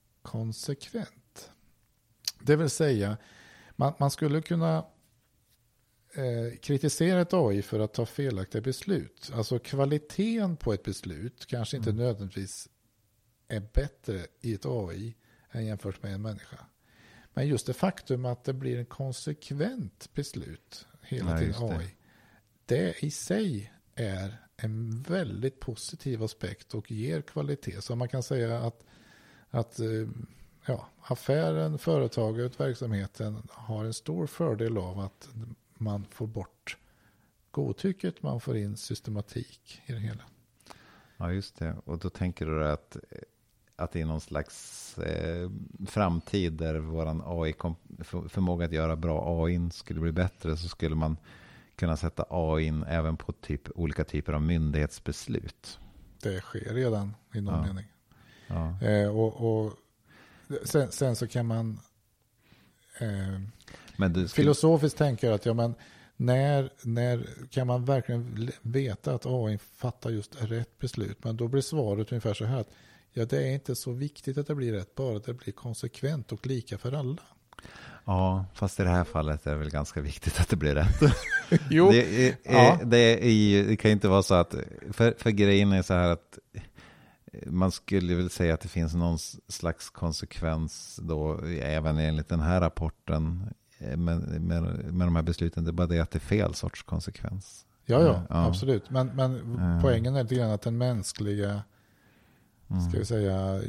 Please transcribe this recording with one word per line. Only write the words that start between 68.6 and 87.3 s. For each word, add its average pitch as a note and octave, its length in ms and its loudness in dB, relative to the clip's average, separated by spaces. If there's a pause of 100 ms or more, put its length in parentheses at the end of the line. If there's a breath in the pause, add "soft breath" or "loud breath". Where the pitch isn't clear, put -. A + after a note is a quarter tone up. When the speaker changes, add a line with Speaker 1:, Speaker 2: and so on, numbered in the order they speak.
Speaker 1:
veta B2+ 520 -2
att A#2+ 120 -4
A B2 260 0
I G2+ 60 -2
fattar - 520 -8
just A2 320 -6
rätt A2+ 380 -4
beslut? G#2+ 440 -6
Men A2+ 140 -4
då A#2 100 -2
blir C3+ 140 2
svaret A2 500 -2
ungefär A2+ 220 -2
så A2 120 -4
här B2 140 0
att, G#2 100 -6 (420 soft breath)
ja, A2+ 140 -2
det C3+ 220 0
är C3 40 -2
inte C3+ 240 -4
så - 160 -6
viktigt C3+ 460 -6
att D3 100 -2
det D3+ 80 -2
blir A#2+ 180 -2
rätt, F#2+ 220 -6
bara B2+ 220 -2
att G#2 60 -8
det A#2+ 100 -6
blir - 200 -10
konsekvent B2 800 -6
och A#2 160 -6
lika B2 300 -4
för B2 140 -6
alla. C#3+ 300 -4 (840 loud breath)
Speaker 2:
Ja, F#2+ 480 2
fast - 260 -2
i G2+ 40 2
det F2 60 4
här F2+ 140 6
fallet D2+ 440 -2
är D2 40 0
det D2 60 0
väl D2+ 120 -4
ganska D2 320 -4
viktigt - 380 -2
att F2+ 100 4
det G#2+ 60 2
blir D2 200 4
rätt. D#2+ 240 4
Speaker 1:
<laughs> D3+ 720 4
Jo. E3 220 10
Speaker 2:
Det A#2+ 380 6
är, - 140 0
Speaker 1:
Ja. - 80 -4 (300)
Speaker 2:
är, B2 40 -2
det A#2 420 8
är A#2 40 10
ju, G2+ 360 8
det G#2+ 100 4
kan - 140 6
ju - 20 8
inte G#2 140 4
vara F#2+ 160 8
så - 100 4
att, F2 220 6 (360)
för, A#2 260 4
för - 140 0
grejen G2+ 400 6
är F#2+ 100 6
så F#2+ 120 0
här F2+ 160 6
att - 300 -2 (1040 loud breath)